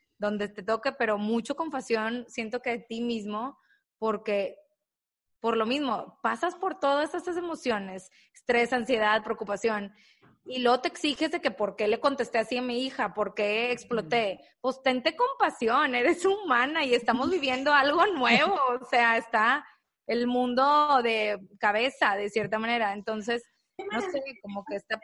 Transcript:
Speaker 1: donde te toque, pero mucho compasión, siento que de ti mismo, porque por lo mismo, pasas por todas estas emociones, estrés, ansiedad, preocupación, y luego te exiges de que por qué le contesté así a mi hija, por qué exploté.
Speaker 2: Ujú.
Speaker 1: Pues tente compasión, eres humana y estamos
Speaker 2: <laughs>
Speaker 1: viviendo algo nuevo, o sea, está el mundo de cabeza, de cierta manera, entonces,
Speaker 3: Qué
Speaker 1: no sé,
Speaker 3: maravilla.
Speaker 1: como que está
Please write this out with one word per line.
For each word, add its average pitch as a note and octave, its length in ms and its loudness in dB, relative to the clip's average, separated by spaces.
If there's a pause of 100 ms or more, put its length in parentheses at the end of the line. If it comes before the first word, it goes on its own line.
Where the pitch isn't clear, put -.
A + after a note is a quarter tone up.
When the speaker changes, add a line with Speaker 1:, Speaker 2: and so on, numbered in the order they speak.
(180)
Speaker 1:
donde G#3 300 -2
te G#3 140 -16
toque, A3+ 300 -2
pero A3 240 0
mucho A3+ 400 -2
compasión, A#3+ 720 -4
siento A#3 320 -8
que B3+ 120 -4
de A#3 80 -4
ti A3+ 200 -10
mismo, A3+ 580 -6 (400)
porque G#3 580 -2 (840)
por A3+ 160 0
lo G#3+ 100 0
mismo, B3+ 560 -4
pasas A#3+ 320 -2
por F4+ 240 -6
todas D4 360 0
estas F4 220 -6
emociones, A3 720 -6 (220)
estrés, A#3 400 0
ansiedad, A3 520 2
preocupación, G#3 680 -4 (520)
y B3+ 160 -8
luego B3 200 4
te E4+ 80 -2
exiges D#4 420 -2
de E4+ 100 -4
que C4 120 0
por G3+ 240 -4
qué G#3+ 120 0
le A3+ 120 2
contesté C4+ 380 0
así A3 180 -2
a B3 60 -2
mi B3 220 -4
hija, B3 300 -4
por G3+ 200 -4
qué A3 360 0
exploté. A3 720 -2
Speaker 2:
Ujú. - 80 -20 (120)
Speaker 1:
Pues B3+ 220 -4
tente C4 340 0
compasión, D4+ 800 2
eres B3 300 2
humana D#4+ 600 2
y B3 100 2
estamos A#3+ 360 2
Speaker 2:
<laughs> - 0 -
Speaker 1:
viviendo C#4 420 0
algo D4 340 6
nuevo, D4 500 4 (240)
o B3 60 -16
sea, A#3 300 4
está A#3+ 480 2 (420)
el A#3+ 200 0
mundo C4 760 4
de G#3+ 360 0 (220)
cabeza, A3 560 2
de G#3 120 -4
cierta G#3 300 -2
manera, A3+ 340 -2
entonces, A3 500 -6 (340)
Speaker 3:
Qué F#4 80 -10
Speaker 1:
no G#4 160 -4
sé, G4 80 -4
Speaker 3:
maravilla. F#4 340 -8
Speaker 1:
como G3 220 -10
que G3+ 120 -8
está G#3+ 280 -8